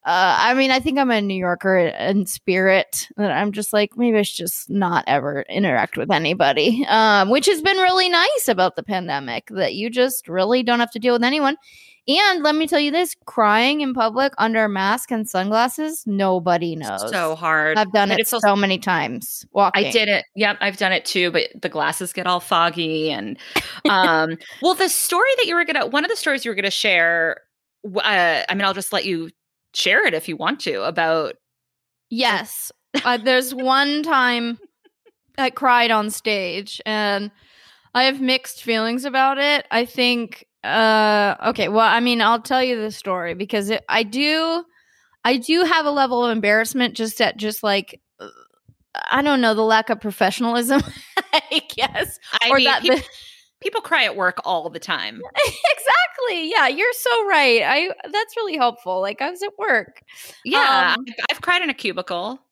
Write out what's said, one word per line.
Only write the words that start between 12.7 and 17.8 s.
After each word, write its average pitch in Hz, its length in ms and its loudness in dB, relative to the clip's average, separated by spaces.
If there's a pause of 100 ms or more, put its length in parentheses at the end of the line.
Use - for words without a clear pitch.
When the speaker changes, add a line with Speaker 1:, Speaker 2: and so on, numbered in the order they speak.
Speaker 1:
you 294 120 0
this, 339 240 0 (100)
crying 240 560 2
in 262 140 -2
public 247 420 0
under 220 280 2
a 208 40 0
mask 196 420 -2
and 220 160 -4
sunglasses, 233 800 -2
nobody 180 680 0
knows. 107 340 -6
Speaker 2:
So 165 260 -2
hard. 156 440 2
Speaker 1:
I've 202 120 0